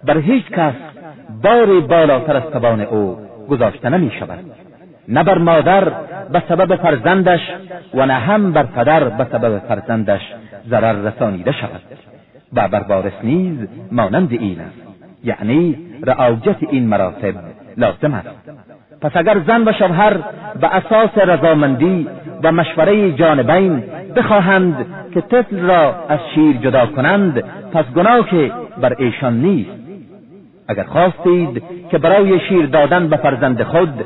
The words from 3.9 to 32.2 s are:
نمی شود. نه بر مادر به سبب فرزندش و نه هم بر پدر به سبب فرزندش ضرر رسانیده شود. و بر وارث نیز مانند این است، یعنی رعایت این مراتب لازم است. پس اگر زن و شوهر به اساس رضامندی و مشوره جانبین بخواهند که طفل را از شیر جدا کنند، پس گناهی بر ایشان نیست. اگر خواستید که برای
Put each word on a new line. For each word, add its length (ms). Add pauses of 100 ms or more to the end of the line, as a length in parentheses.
نمی 300
شود. 200 (680)
نه 160
بر 140
مادر 460 (500)
به 160
سبب 260
فرزندش 800 (400)
و 120
نه 80
هم 380
بر 120
پدر 400
به 280
سبب 280
فرزندش 640 (480)
ضرر 240
رسانیده 580
شود. 300 (720)
و 140
بر 220
وارث 240 (100)
نیز 340 (340)
مانند 400
این 280
است، 280 (360)
یعنی 540 (260)
رعایت 520 (140)
این 180
مراتب 460 (440)
لازم 360
است. 160 (720)
پس 120
اگر 240 (100)
زن 200
و 60
شوهر 400 (480)
به 140
اساس 420
رضامندی 880 (360)
و 80
مشوره 600
جانبین 720 (320)
بخواهند 680 (280)
که 80
طفل 380
را 360 (140)
از 100 (160)
شیر 220
جدا 280
کنند، 580 (300)
پس 120 (100)
گناهی 560 (300)
بر 160
ایشان 440
نیست. 300 (960)
اگر 160
خواستید 800 (280)
که 60
برای 420